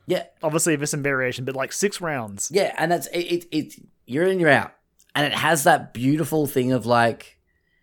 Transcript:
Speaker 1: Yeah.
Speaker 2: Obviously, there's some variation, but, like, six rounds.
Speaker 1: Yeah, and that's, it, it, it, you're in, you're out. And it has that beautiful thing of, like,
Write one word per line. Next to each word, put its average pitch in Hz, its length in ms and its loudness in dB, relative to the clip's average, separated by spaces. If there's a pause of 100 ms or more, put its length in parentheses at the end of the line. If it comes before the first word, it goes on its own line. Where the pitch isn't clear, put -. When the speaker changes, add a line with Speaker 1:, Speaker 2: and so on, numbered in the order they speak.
Speaker 1:
Yeah. - 180 -2 (180)
Speaker 2:
Obviously, 156 340 0
there's 147 140 -4
some 147 120 -4
variation, 131 420 -2
but, 131 100 -6
like, 131 180 -6
six - 280 -2
rounds. 120 520 -6
Speaker 1:
Yeah, 175 260 0
and 165 140 0
that's, - 160 -2
it, 175 120 -4
it, 170 300 -4
it, - 240 -4 (320)
you're 147 200 0
in, 190 140 0
you're 160 100 6
out. 113 220 4 (420)
And 147 120 0
it 123 60 -2
has 139 320 2
that 147 300 4
beautiful 147 520 0
thing 131 260 0
of, 113 140 0
like, 117 520 2 (440)